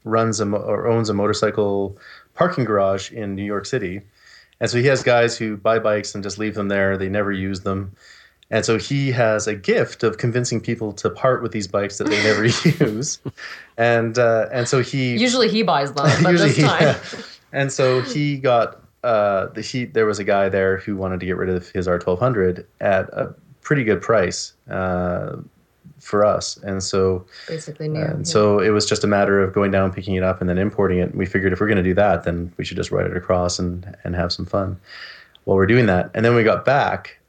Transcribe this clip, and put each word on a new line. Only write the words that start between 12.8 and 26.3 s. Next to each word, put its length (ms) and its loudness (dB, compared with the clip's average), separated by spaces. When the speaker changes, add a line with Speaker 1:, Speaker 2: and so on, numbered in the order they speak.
Speaker 1:
use. 340 -4
And, 420 2
uh, 340 4
and 160 -2
so 120 2
he 360 0
Speaker 2:
Usually 320 2
he 160 2
buys 280 0
them, 140 0
but 80 4
Speaker 1:
<laughs> 0 -
Usually 200 4
Speaker 2:
this 80 2
Speaker 1:
he, 40 6
Speaker 2:
time. 200 4
Speaker 1:
yeah. 140 4
And 200 -2
so 300 2
he 340 -2
got, 440 2
uh, 420 2
the, 160 -10
he, 240 -6
there 200 2
was 140 0
a 40 -4
guy 240 2
there 280 2
who 200 -6
wanted 240 -4
to 60 -8
get 100 -2
rid 120 -4
of 220 -4
his 180 -4
R 100 2
twelve 220 -2
hundred 460 0
at 300 0
a 240 -8
pretty 220 -2
good 180 2
price, 500 0
uh, 640 -4
for 280 2
us. 320 0